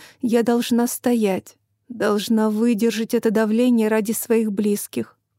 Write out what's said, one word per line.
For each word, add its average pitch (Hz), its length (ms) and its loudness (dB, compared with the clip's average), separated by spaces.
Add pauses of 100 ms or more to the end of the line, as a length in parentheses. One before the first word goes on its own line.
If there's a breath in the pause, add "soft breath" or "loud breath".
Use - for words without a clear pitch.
(220 loud breath)
Я 233 220 2
должна 240 420 0
стоять, 220 720 -2 (320)
должна 220 600 0
выдержать 226 640 0
это 226 160 0
давление 226 560 2
ради 220 240 0
своих 226 400 0
близких. 208 680 -4 (220)